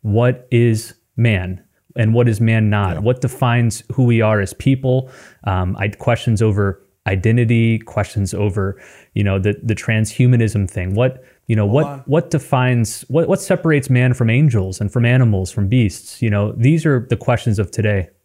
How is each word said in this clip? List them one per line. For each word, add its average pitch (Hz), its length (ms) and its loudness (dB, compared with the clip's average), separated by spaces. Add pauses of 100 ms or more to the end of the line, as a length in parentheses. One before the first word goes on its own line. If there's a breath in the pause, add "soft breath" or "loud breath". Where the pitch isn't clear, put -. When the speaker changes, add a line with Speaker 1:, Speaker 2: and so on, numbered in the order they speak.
Speaker 1:
What 120 480 0
is 117 420 2 (240)
man 92 440 0 (360)
and 113 160 2
what 120 160 4
is 104 100 -2
man 113 300 2
not? 101 240 0
Speaker 2:
Yeah. 80 60 -6
Speaker 1:
What 123 220 -2
defines 120 720 -2
who 131 140 0
we 113 160 2
are 107 180 2
as 95 140 -4
people? 131 560 -2 (360 loud breath)
Um, 92 320 -2
I, 101 120 -4
questions 113 520 -2
over 101 400 0 (260)
identity, 113 720 2
questions 101 540 -6
over, 98 460 -4 (360 loud breath)
you 104 80 0
know, 98 160 0
the, 101 240 -2
the 110 120 -2
transhumanism 113 960 0
thing. 92 260 -6
What, 127 260 0 (260 soft breath)
you 113 100 0
know, 104 60 0
Speaker 3:
Hold 101 100 0
Speaker 1:
what, 143 140 2
Speaker 3:
on. 139 180 -12
Speaker 1:
what 165 240 0
defines, 127 800 0
what, 156 180 0
what 196 140 0
separates 156 480 0
man 127 240 4
from 113 160 0
angels 113 500 2
and 104 140 -4
from 117 120 2
animals, 117 460 2
from 101 160 -2
beasts? 110 540 -2
You 113 80 0
know, 104 240 0
these 156 320 2
are 127 240 2
the - 80 0
questions 113 420 -2
of 95 120 -4
today. 101 360 -2 (180)